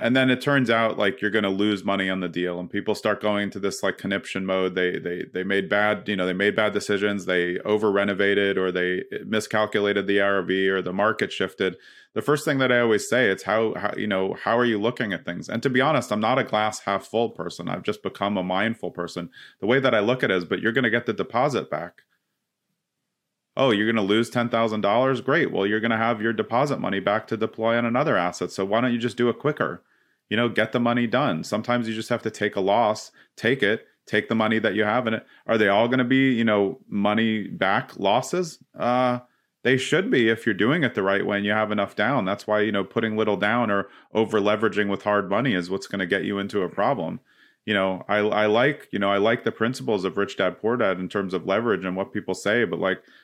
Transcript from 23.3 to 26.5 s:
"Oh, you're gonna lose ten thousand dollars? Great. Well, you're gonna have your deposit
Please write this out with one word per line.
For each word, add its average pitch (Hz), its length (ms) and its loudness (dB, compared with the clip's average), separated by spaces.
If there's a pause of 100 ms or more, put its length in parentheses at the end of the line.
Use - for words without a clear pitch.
"Oh, 135 160 4
you're 107 200 2
gonna 110 160 2
lose 110 240 2
ten 120 180 0
thousand 113 340 0
dollars? 120 380 2
Great. 147 320 0
Well, 98 140 0
you're 107 140 0
gonna 113 180 0
have 113 240 0
your 113 100 2
deposit 117 480 -2